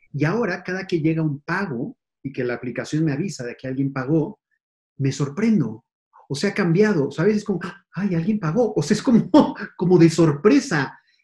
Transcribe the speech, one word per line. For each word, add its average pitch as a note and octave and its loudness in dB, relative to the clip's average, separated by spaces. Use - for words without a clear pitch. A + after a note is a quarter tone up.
Y C#3+ -4
ahora, F#3 -2
cada F#3+ -8
que F3 -2
llega D#3+ 0
un D3 -4
pago F3 -6
y C3+ -10
que C#3 -6
la B2 -4
aplicación B2+ -6
me D3+ 0
avisa D3+ -6
de A#2+ -10
que - -14
alguien C3+ -4
pagó, C#3+ -2
me C3+ -2
sorprendo. C#3+ -2
O C3+ -6
sea, G3 -2
ha - -4
cambiado, F3+ 2
¿sabes? G#3 2
Es G#3 -6
como, F3+ -4
"Ay, F#3 -4
alguien G3 0
pagó". G#3 0
O D#3 0
sea, G#3+ 0
es - -2
como, G#3+ 2
<laughs> - 2
como F3+ 4
de E3 8
sorpresa. D#3+ 2